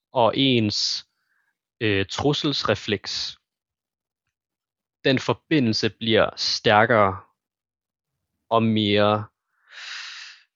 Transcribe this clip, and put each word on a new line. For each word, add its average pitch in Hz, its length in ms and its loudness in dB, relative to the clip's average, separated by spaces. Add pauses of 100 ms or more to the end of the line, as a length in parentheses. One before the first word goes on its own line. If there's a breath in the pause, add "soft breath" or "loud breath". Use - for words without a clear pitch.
(120)
og 127 240 2
ens 123 720 0 (720)
øh, 98 260 -2
trusselsrefleks, - 1300 -4 (1700)
den 135 140 2
forbindelse 120 720 0
bliver 110 460 2
stærkere 107 840 2 (1300)
og 113 140 2
mere, 104 640 2 (1300 loud breath)